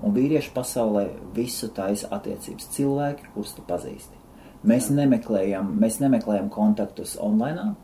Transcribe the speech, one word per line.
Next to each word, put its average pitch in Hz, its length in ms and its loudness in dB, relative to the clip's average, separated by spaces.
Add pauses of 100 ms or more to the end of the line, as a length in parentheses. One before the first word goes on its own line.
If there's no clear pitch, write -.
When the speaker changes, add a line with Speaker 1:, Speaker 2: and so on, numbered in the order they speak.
Speaker 1:
un 104 100 2
vīriešu 139 400 2
pasaulē 107 560 0 (240)
visu 117 360 -4
taisa 101 420 -2
attiecības - 580 -8
cilvēki, 143 640 -2
kurus 104 220 -8
tu - 60 -16
pazīsti. - 560 -8 (480)
Mēs 127 240 4
Speaker 2:
Jā. 143 60 4
Speaker 1:
nemeklējam, 101 840 2
mēs 110 200 2
nemeklējam 107 500 2
kontaktus 107 720 0
online 175 640 0